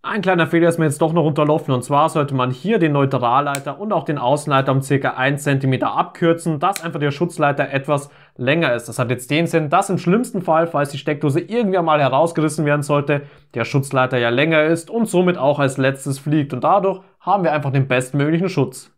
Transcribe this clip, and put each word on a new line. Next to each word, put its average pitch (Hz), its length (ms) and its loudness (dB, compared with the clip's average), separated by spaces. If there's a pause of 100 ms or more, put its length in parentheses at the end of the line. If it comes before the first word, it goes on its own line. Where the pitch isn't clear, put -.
Ein 202 140 -4
kleiner 175 240 2
Fehler 170 220 4
ist 165 100 0
mir 160 60 2
jetzt 147 180 0
doch 160 100 2
noch 170 120 2
unterlaufen 151 500 0
und 123 80 -2
zwar 147 260 2
sollte 147 240 0
man 127 200 0
hier 202 260 -2
den 160 140 2
Neutralleiter 139 880 0
und 214 120 -4
auch 170 120 0
den 151 140 -4
Außenleiter 135 520 0
um 135 100 2
circa 135 340 0
ein 143 220 0
Zentimeter 135 600 0
abkürzen, 165 640 0
dass 180 240 -2
einfach 165 160 -6
der 147 100 0
Schutzleiter 143 640 -2
etwas 139 360 -2 (280)
länger 139 380 0
ist. 117 140 -6
Das 120 120 -8
hat 120 100 -2
jetzt 127 220 -4
den 160 160 0
Sinn, 160 200 0
dass 185 220 0
im 180 80 0
schlimmsten 220 440 0
Fall, 165 260 2
falls 143 220 -2
die 139 80 -10
Steckdose 151 420 -2
irgendwann 190 460 0
mal 151 140 2
herausgerissen 151 640 0
werden 147 200 0
sollte, 143 380 0 (320)
der 117 100 -2
Schutzleiter 131 540 0
ja 117 100 2
länger 151 340 2
ist 165 280 0
und 220 180 -2
somit 180 300 2
auch 139 200 2
als 135 180 0
letztes 135 440 -2
fliegt 151 320 -2
und 120 100 -6
dadurch 190 380 2 (260)
haben 190 160 2
wir 160 100 2
einfach 139 200 -2
den 135 160 2
bestmöglichen 143 600 0
Schutz. - 500 -4